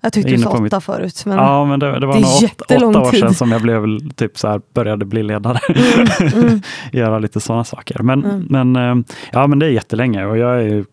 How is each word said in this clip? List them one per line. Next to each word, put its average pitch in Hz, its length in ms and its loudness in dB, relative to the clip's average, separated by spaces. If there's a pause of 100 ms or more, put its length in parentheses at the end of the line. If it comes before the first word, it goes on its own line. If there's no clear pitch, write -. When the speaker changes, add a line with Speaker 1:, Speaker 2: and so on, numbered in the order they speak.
Speaker 1:
Jag - 120 -4
tyckte 196 160 0
Speaker 2:
Jag 131 40 2
är 123 40 4
Speaker 1:
du 117 60 2
Speaker 2:
inne 117 80 0
Speaker 1:
sa - 60 0
Speaker 2:
på 117 60 0
mitt 104 100 -2
Speaker 1:
åtta 196 80 -2
förut, 185 440 -8
men 196 120 -2
Speaker 2:
Ja, 139 280 2
men 139 140 0
det, 139 200 -2
det 135 60 -2
var 135 80 0
Speaker 1:
det - 60 4
är - 20 4
Speaker 2:
nog - 100 4
åt-, 143 100 4
Speaker 1:
jättelång 240 480 2
Speaker 2:
åtta 214 120 4
år 127 100 2
sedan - 180 4
Speaker 1:
tid. 185 80 2
Speaker 2:
som 120 140 0
jag 113 100 0
blev, 110 380 0 (100)
typ, - 280 -6
så - 100 -8
här, 104 140 -4 (120)
började 107 320 -2
bli 107 180 -4
ledare. 107 360 -2 (100)
Speaker 1:
Mm, 233 640 2 (120)
mm. 220 160 2 (160)
Speaker 2:
<laughs> - 140 -14
Göra 110 280 0
lite 107 200 -4
såna 117 240 -2
saker. - 400 -8
Men, 131 220 0
Speaker 1:
Mm. 202 240 -4
Speaker 2:
men, 127 260 2 (240)
eh, 120 60 -4 (260)
ja, 131 160 2
men 143 120 2
det 156 60 2
är 160 40 2
jättelänge 110 560 -2
och 107 120 -2
jag 123 180 0
är 123 120 0
ju 104 260 -2